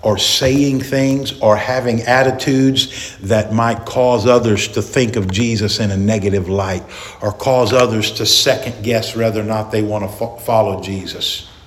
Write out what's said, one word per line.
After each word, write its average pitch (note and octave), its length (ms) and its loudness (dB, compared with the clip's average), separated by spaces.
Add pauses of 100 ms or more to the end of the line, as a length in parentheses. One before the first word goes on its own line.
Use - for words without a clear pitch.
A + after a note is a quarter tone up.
or G#2+ 140 2
saying C3+ 640 2
things C3+ 600 0
or G#2+ 160 4
having A#2+ 460 -2
attitudes C3 1160 0
that G#2+ 340 0
might A2+ 320 0
cause B2 420 2
others A2+ 420 4
to - 120 -4
think A#2 360 0
of F#2+ 140 -2
Jesus G#2+ 480 0
in G#2 120 0
a G2 60 -2
negative G2 520 0
light F#2+ 340 -2 (380)
or G2+ 120 -2
cause B2 400 2
others A2+ 400 2
to A#2 120 -6
second A#2+ 580 0
guess A2 320 -2
whether A2+ 260 0
or G2+ 40 -4
not G#2+ 260 -4
they G#2+ 120 0
want G#2 200 -2
to - 140 -8
fo-, A2+ 200 -8
follow G#2 460 0
Jesus. - 680 -8 (180)